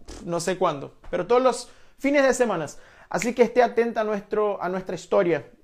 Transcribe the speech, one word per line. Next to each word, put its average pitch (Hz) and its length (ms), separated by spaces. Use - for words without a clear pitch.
no 170 160
sé 180 180
cuándo, 147 360
pero 180 160
todos 247 160
los 247 260
fines 277 240
de 269 120
semanas. 202 440
Así 190 260
que 254 80
esté 233 200
atenta 226 400
a - 20
nuestro, 208 580
a 180 60
nuestra 190 260
historia. 170 560